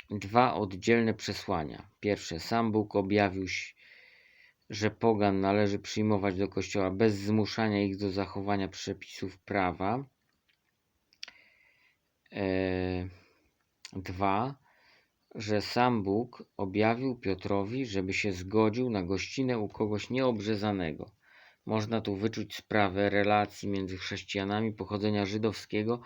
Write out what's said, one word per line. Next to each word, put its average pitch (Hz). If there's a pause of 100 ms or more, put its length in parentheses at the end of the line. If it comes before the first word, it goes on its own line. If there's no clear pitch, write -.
dwa 104
oddzielne 107
przesłania. 85 (100)
Pierwsze, 95
sam 113
Bóg 104
objawił 98
się, - (960)
że 107
pogan 101
należy 101
przyjmować 101
do 95
Kościoła 95
bez 107
zmuszania 104
ich 98
do 98
zachowania 98
przepisów -
prawa. 98 (2250)
E, 92 (840)
dwa, 98 (800)
że 107
sam 120
Bóg 104 (140)
objawił 110
Piotrowi, 101
żeby 95
się 101
zgodził 107
na 101
gościnę 110
u 104
kogoś 104
nieobrzezanego. 104 (540)
Można 110
tu 104
wyczuć 107
sprawę 101
relacji 101
między 95
chrześcijanami 104
pochodzenia 104
żydowskiego 107